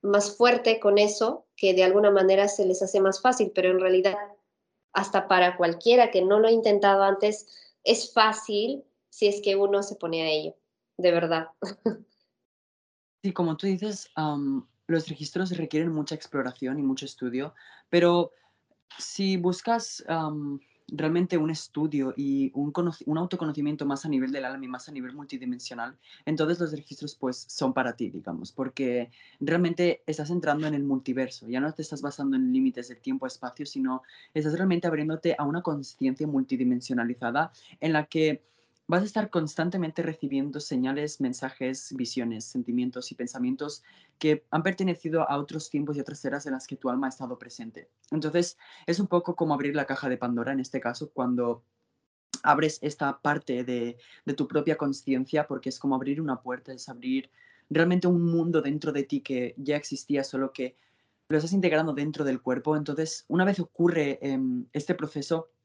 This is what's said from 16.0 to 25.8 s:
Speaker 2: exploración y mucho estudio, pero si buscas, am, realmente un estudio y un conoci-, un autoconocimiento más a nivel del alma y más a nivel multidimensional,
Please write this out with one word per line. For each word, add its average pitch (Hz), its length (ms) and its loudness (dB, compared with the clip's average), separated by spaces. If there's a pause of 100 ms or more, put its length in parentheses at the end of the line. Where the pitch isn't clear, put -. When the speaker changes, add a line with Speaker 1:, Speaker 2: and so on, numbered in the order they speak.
Speaker 2:
exploración 131 640 -6
y 143 40 -2
mucho 135 220 -2
estudio, 131 480 -6 (360)
pero 175 420 4 (680)
si 190 400 -2
buscas, 185 680 -2
am, 151 520 -4 (300)
realmente 170 480 0
un 156 120 2
estudio 151 680 -2
y 139 380 0
un 143 180 -2
conoci-, 170 340 -2
un 156 120 0
autoconocimiento 151 680 -4
más 139 200 -4
a 151 40 -6
nivel 131 220 0
del 135 140 -4
alma 135 180 -8
y 127 60 -12
más 127 180 -12
a 151 60 -18
nivel 127 200 -10
multidimensional, 127 840 -10 (280)